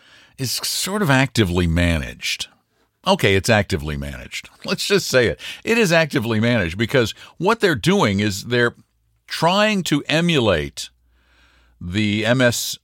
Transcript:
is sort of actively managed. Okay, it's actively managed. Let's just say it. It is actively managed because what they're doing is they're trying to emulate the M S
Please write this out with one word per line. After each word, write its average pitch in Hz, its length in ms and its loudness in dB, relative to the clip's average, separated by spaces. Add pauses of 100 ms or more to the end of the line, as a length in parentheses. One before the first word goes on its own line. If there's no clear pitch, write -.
(380)
is 131 140 -6
sort - 500 -4
of 131 80 2
actively 104 560 2
managed. 82 840 -2 (580)
Okay, 113 280 2
it's 95 160 0
actively 80 460 0
managed. 69 520 -12 (160)
Let's - 220 -6
just - 220 0
say 123 180 2
it. 78 140 -4 (220)
It 233 160 0
is 190 140 2
actively 120 480 0
managed 107 380 0
because 117 340 0 (260)
what 214 220 0
they're 170 140 2
doing 127 460 2
is 104 240 -2
they're 120 300 0 (520)
trying 196 580 0
to 147 240 0
emulate 123 840 0 (920)
the 104 440 -2
M 120 160 2
S - 440 0